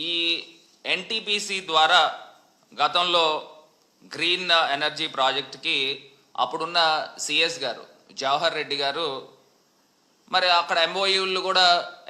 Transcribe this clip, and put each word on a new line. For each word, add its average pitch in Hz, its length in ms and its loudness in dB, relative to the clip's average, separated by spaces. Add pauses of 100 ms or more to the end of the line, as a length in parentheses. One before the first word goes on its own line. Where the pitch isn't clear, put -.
ఈ 170 40 -4 (800)
ఎన్టీపీసీ 202 640 -6 (140)
ద్వారా 160 300 6 (840)
గతంలో 175 420 2 (920)
గ్రీన్ 180 340 -2 (280)
ఎనర్జీ 151 300 -4 (100)
ప్రాజెక్ట్కి 135 600 -2 (680)
అప్పుడున్న 160 360 -2 (440)
సిఎస్ 156 420 0
గారు, 113 180 -8 (380)
జవహర్ 151 380 0
రెడ్డి 143 240 -4
గారు, 139 440 -4 (1040)
మరి 185 140 2 (140)
అక్కడ 175 160 0 (100)
ఎంఓయూలు 190 600 0
కూడా 185 180 4 (440)